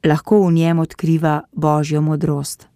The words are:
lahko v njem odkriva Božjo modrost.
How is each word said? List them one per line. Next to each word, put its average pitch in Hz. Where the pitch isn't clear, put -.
lahko 160
v 175
njem 165
odkriva 160
Božjo 151
modrost. 151